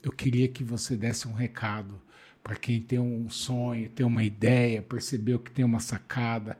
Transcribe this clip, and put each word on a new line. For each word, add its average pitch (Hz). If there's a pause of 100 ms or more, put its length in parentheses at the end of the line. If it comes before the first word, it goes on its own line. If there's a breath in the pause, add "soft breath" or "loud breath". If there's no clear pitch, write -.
eu 131
queria 123
que 127
você 117
desse 113
um 117
recado 107 (420 soft breath)
pra 107
quem 117
tem 123
um 117
sonho, 120
tem -
uma 117
ideia, 113
percebeu 120
que -
tem 131
uma 113
sacada. 113